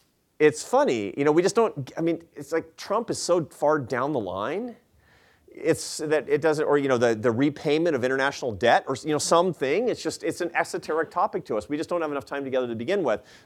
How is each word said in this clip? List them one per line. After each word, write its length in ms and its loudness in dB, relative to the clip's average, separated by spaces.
It's 240 4
funny, 540 0
you 60 0
know, 80 4
we 100 6
just 140 2
don't, 420 0
I 40 -4
mean, 220 -2
it's 160 -12
like 240 -4
Trump 340 -4
is 120 -4
so 240 0
far 340 0
down 340 -4
the 60 -2
line. 560 -6
It's 520 -2
that 280 0
it 140 2
doesn't, 240 2
or, 120 4
you 120 0
know, 80 4
the, 180 4
the 160 2
repayment 640 0
of 80 0
international 480 0
debt 360 4
or, 160 -2
you 80 -2
know, 60 0
something. 720 2
It's 160 -2
just, 180 -6
it's 200 -4
an 120 -4
esoteric 560 -2
topic 360 -4
to 100 -4
us. 140 -6
We 80 -4
just 100 -4
don't 140 -4
have 100 -4
enough 140 -6
time 180 -8
together 240 -2
to 80 -6
begin 280 -2
with. 180 0